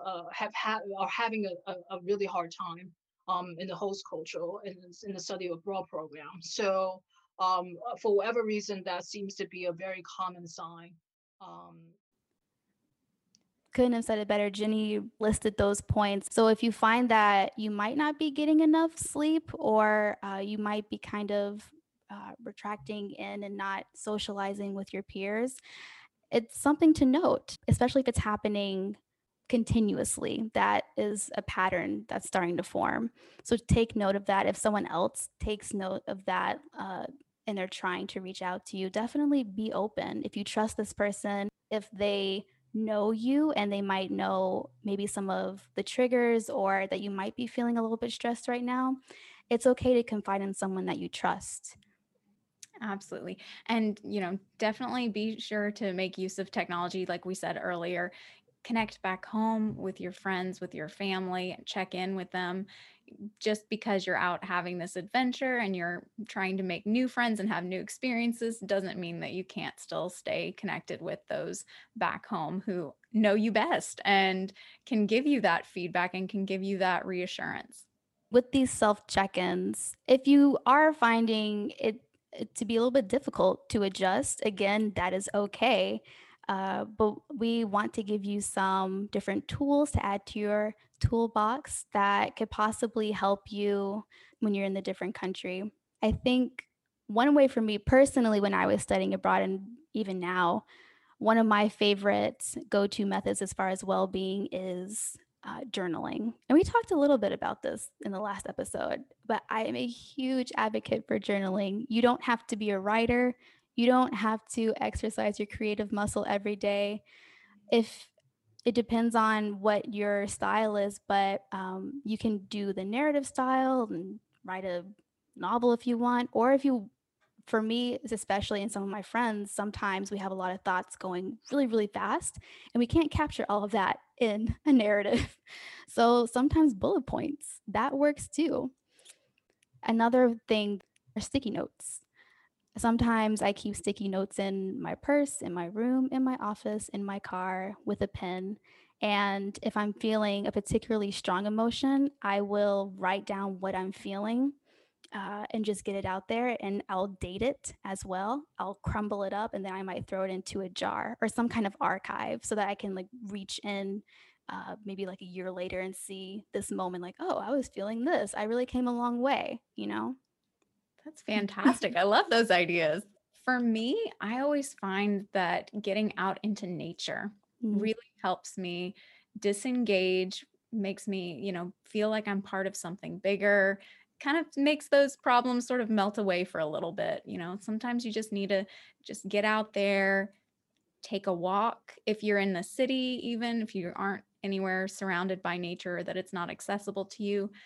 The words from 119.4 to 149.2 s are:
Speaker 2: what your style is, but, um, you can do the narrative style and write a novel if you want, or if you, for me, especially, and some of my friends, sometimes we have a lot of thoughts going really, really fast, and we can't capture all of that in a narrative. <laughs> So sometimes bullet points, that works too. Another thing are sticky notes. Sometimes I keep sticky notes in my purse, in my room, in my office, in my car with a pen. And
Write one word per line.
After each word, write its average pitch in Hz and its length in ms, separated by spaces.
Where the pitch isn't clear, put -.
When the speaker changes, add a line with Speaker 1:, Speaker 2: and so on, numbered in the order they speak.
Speaker 2:
what 208 340
your 202 320
style 208 500
is, 202 300
but, 196 460
um, 190 520
you 214 140
can 214 200
do 202 240
the 190 120
narrative 277 400
style 262 640
and 190 300
write 185 200
a 175 200
novel 233 360
if 233 140
you 240 100
want, 240 360
or 240 200
if 269 120
you, 247 260
for 220 160
me, 240 380
especially, 202 500
and 202 100
some 202 120
of 196 60
my 202 120
friends, 214 520
sometimes 202 580
we 202 80
have 196 140
a - 20
lot 185 180
of 190 100
thoughts 185 340
going 185 420
really, 269 160
really 214 180
fast, 208 540
and 233 60
we 240 60
can't 311 260
capture - 360
all 202 140
of 208 80
that 196 300
in 220 360
a 302 60
narrative. 208 680
<laughs> - 60
So 240 360
sometimes 285 480
bullet 285 320
points, - 640
that 226 280
works 294 320
too. 262 440
Another 233 640
thing 208 360
are 208 60
sticky 269 280
notes. - 520
Sometimes 226 640
I 202 100
keep 208 220
sticky 202 340
notes 196 300
in 196 420
my 170 140
purse, 285 460
in 185 140
my 175 100
room, 247 480
in 262 100
my 254 180
office, 214 500
in 202 140
my 196 140
car 185 560
with 208 160
a 202 40
pen. 190 520
And 202 640